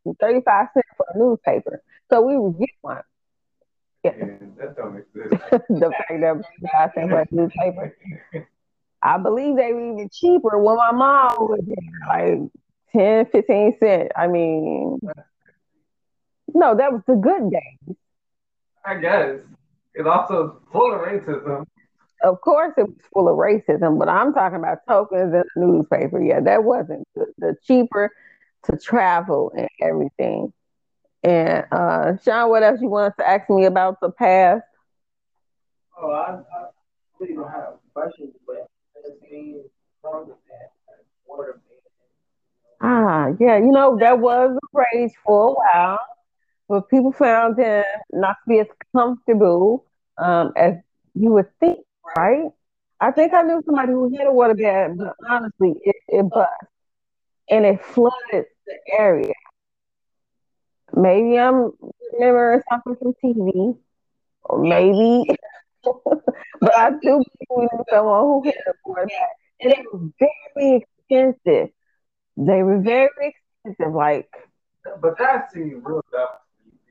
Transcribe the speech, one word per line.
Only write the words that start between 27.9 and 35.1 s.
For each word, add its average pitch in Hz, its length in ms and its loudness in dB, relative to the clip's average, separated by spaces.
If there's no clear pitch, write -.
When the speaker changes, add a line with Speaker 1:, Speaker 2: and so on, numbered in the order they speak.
Speaker 1:
to 156 120 -2
travel 175 800 -2
and - 140 -6
everything. 147 720 -4
And, 165 480 0
uh, 165 420 0
Sean, 233 260 2
what 220 140 4
else 220 180 2
you 247 80 -4
wanted 202 300 -2
to - 100 0
ask 196 200 0
me 190 160 4
about 190 360 0
the 180 100 -2
past? 190 520 2